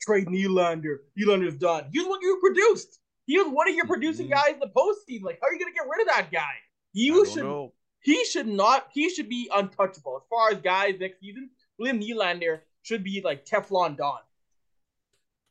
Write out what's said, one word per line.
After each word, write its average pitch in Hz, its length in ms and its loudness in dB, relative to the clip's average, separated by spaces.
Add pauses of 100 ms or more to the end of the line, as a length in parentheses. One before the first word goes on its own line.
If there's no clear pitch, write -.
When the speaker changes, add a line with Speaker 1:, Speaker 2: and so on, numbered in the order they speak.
Speaker 1:
trade 196 240 0
Nylander. 175 680 0 (220)
Nylander's 190 380 2
done." 160 340 0
He's 330 160 -2
what 381 140 -4
you 370 220 0
produced. 392 580 2 (240)
He 302 140 2
was 381 100 2
one 311 220 2
of 320 40 0
your 330 120 0
producing 320 400 -2
Speaker 2:
Mm-hmm. 277 80 0
Speaker 1:
guys 285 180 4
in 285 80 -6
the 277 160 -6
postseason. 277 480 0
Like, 175 160 -8
how - 80 0
are 349 60 -2
you 349 40 -10
gonna 349 140 -6
get 311 160 -4
rid 339 140 0
of 392 120 0
that 180 160 0
guy? 151 220 -4 (400)
You 247 220 2
Speaker 2:
I - 100 8
don't - 80 -6
Speaker 1:
should, 311 120 -6
Speaker 2:
know. 139 280 -8 (280)
Speaker 1:
he 392 260 2
should 285 200 -4
not, 214 460 2
he 302 160 0
should 302 220 -8
be 240 240 -8
untouchable. 190 680 -2
As - 60 -20
far 226 220 2
as 196 80 -2
guys 190 420 0
next 185 200 -10
season, 214 280 -18 (300)
William 240 220 -2
Nylander 175 600 -2 (220)
should 220 220 -6
be, 196 200 -6
like, 143 200 -4
Teflon 180 520 -2
Don. 139 220 -6 (1300)